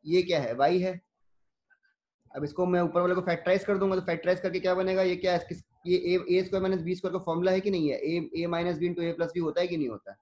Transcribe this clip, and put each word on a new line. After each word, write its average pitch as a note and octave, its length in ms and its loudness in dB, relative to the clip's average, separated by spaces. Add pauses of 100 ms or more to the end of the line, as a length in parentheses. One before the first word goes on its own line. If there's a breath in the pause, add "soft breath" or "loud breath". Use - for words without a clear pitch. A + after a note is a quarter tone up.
ये E3+ 180 4
क्या F3 180 2
है? A#2+ 140 -2
वाई D3+ 240 4
है। F3+ 200 -2 (1300)
अब C3+ 120 -6
इसको D3 220 -2
मैं F3+ 160 2
ऊपर F3 200 2
वाले F3+ 140 2
को F3+ 80 0
factorize F3+ 400 0
कर G3+ 140 0
दूंगा, F#3+ 180 2
तो F#3 80 0
factorize F3 360 0
करके F#3 200 -2
क्या F#3 160 2
बनेगा? F#3 280 0
ये F3+ 140 2
क्या F3+ 160 0
है? F3 60 2 (100)
किस, - 140 -10 (220)
ये F3 120 2
a, F3+ 320 0
A F#3 140 4
square F#3 200 -2
minus F#3 180 0
B F3 140 -2
square F3+ 180 -4
का F#3 120 -4
formula F3 260 2
है F#3+ 100 2
कि G3+ 100 0
नहीं E3 180 2
है? C3+ 100 -2
a, D#3+ 380 -2
a E3+ 120 -2
minus E3+ 280 -2
b F3 120 0
into E3+ 140 -2
a E3+ 120 -2
plus E3 160 -2
b F3 100 -4
होता D#3+ 200 0
है F#3 60 2
कि F3 100 -4
नहीं C#3+ 120 -2
होता G2+ 220 -10
है? G2+ 100 -20